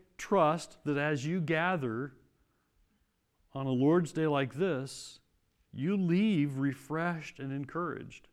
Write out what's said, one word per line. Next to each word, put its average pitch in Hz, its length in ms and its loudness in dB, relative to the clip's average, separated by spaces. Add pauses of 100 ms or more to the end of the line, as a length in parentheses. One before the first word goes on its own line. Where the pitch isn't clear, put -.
(180)
trust 165 680 2
that 143 120 0
as 143 280 0
you 175 160 0
gather 147 720 0 (1400)
on 135 120 -4
a 135 60 0
Lord's 151 400 4
Day 160 160 0
like 135 260 0
this, 139 640 -4 (540)
you 170 240 -2
leave 170 600 2
refreshed 151 840 -4
and 139 120 -8
encouraged. 143 800 -8